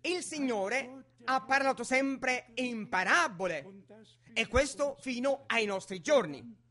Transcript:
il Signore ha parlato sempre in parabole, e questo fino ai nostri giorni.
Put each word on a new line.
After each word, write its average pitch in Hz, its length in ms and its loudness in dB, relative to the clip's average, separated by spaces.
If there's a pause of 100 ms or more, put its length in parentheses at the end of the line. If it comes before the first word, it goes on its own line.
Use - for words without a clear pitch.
il 349 220 -2
Signore 254 880 -4 (120)
ha 262 160 0
parlato 269 420 2
sempre 262 720 0
in 240 340 -4
parabole, 190 920 0 (500)
e 226 140 0
questo 277 540 0
fino 262 460 -2
ai 226 180 2
nostri 190 360 -4
giorni. 151 580 2 (120)